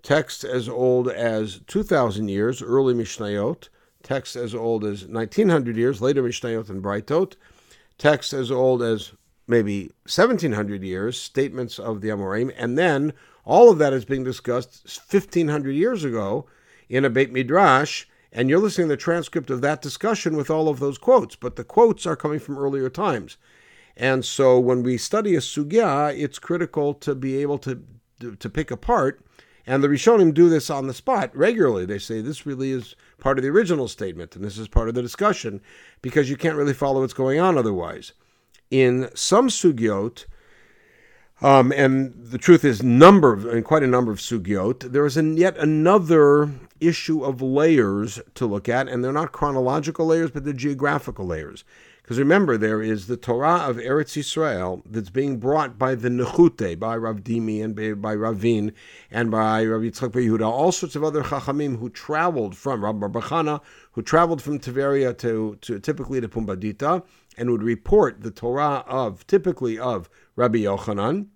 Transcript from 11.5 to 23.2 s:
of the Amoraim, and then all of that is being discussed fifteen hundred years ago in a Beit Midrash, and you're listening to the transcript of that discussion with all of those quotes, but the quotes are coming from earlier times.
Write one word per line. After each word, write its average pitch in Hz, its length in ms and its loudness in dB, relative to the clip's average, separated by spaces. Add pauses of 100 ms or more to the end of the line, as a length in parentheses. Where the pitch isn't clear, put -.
of 107 220 -8
the 101 80 -8
Amoraim, 104 500 -4
and 120 200 -4
then 151 340 0 (320)
all 220 260 8
of 180 100 6
that 143 120 4
is 127 140 -2
being 135 180 -4
discussed 123 640 -6 (140)
fifteen 185 480 0
hundred 143 240 -4
years 185 320 -2
ago 113 400 -4 (420)
in 127 160 0
a 135 60 2
Beit 123 240 0
Midrash, 139 720 2 (260)
and 123 180 -2
you're 160 100 4
listening 190 280 0
to 147 60 0
the 135 40 -4
transcript 165 520 -4
of 127 120 -4
that 143 200 -2
discussion 170 560 -4
with 143 120 -4
all 156 200 0
of 139 100 -4
those 139 180 -4
quotes, 240 380 2
but - 200 -10
the 120 80 -12
quotes 226 420 2
are 160 100 -2
coming 151 240 -6
from 143 180 -10
earlier 139 320 -2
times. 131 480 -4 (580)